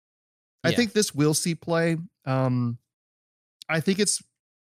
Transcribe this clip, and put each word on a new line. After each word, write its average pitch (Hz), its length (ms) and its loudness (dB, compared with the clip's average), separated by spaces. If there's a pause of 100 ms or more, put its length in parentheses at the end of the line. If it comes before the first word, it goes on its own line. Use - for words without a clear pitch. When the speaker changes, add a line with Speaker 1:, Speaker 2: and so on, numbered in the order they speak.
(640)
Speaker 1:
I 165 60 2
Speaker 2:
Yeah. 170 80 2
Speaker 1:
think 233 160 2
this 214 200 0
will 151 200 2
see 165 220 -2
play. 165 420 0 (280)
Um, 127 520 0 (920)
I 160 100 -2
think 190 200 0
it's 202 220 -2 (480)